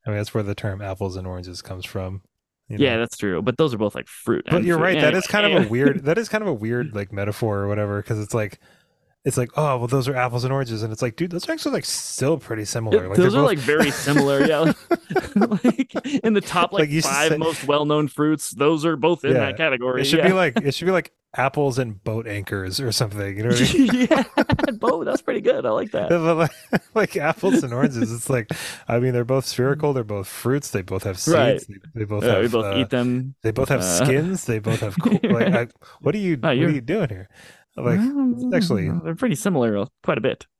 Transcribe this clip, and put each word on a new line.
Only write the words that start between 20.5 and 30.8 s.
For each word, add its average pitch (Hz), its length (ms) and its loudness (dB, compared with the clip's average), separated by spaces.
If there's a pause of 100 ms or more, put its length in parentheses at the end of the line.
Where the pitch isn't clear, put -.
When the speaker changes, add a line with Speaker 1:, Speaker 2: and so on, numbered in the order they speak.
Speaker 1:
it 139 120 -2
should - 120 -6
be 185 60 2
like 175 200 -2 (240)
apples 135 420 0
and 110 260 -4
boat 113 240 -4
anchors 98 520 -4
or 123 120 -2
something. 101 460 -4
You 107 60 -4
know 120 60 0
what 123 120 4
I 131 160 4
mean? 254 300 4
Speaker 2:
<laughs> - 20 -
Yeah. 269 140 4 (500)
Boat. 170 320 -2
That's - 160 -2
pretty - 200 -4
good. 139 240 0
I 117 60 0
like 156 200 -2
that. - 180 -2
Speaker 1:
<laughs> - 0 -
But 165 280 2
like, 160 140 2 (200)
<laughs> - 240 -4
like 208 220 0
apples 160 460 0
and 120 100 -6
oranges. 123 380 0
It's 117 180 -8
like, 123 200 0 (380)
I 117 120 2
mean, 127 140 0
they're 120 120 0
both 131 200 0
spherical. 147 480 0
They're 127 100 -2
both 104 240 -8
fruits. - 440 -4
They 98 100 -2